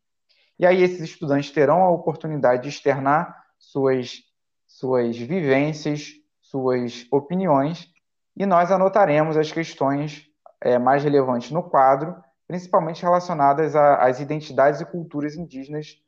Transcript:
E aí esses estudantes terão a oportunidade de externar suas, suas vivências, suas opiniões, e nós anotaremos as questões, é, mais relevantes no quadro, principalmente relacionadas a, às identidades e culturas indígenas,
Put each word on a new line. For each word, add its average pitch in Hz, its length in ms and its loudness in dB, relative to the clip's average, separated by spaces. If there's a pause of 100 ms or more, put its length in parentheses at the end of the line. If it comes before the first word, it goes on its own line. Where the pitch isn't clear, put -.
(580)
E - 80 0
aí 185 160 4
esses 180 200 0
estudantes 143 500 -4
terão 156 320 4
a 185 80 4
oportunidade 151 720 0
de 143 60 -8
externar 139 680 -2 (200)
suas, 131 640 -4 (420)
suas 123 500 -2
vivências, 147 1000 -4 (280)
suas 127 680 -4
opiniões, 156 760 -2 (480)
e 196 120 -4
nós 175 240 2
anotaremos 185 640 2
as 156 140 0
questões, 147 760 -4 (320)
é, 123 200 0
mais 135 240 2
relevantes 131 480 0
no 160 100 -4
quadro, 147 540 2 (320)
principalmente 175 560 -4
relacionadas 156 720 2
a, 147 220 6
às 127 220 2
identidades 147 600 -2
e 175 40 -10
culturas 151 500 -8
indígenas, 151 720 -14